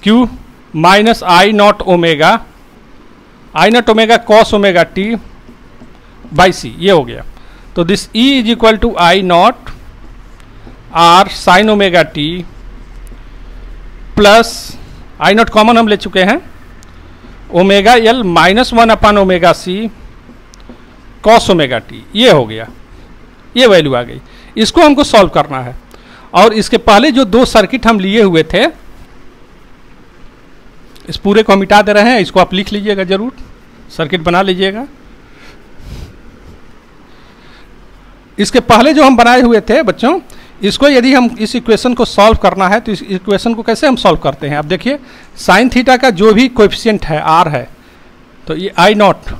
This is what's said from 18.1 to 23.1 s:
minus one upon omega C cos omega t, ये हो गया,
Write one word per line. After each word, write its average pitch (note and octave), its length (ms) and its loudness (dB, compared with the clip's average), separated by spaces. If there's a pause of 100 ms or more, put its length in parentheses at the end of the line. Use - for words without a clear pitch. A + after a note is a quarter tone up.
minus F3+ 480 0
one A3+ 280 2
upon G#3 180 2
omega F#3 360 2
C G3+ 360 -10 (1300)
cos A3 280 2
omega C3+ 380 -2
t, A2 180 -18 (100)
ये A#3 140 4
हो C#3+ 160 2
गया, A2 220 -12 (880)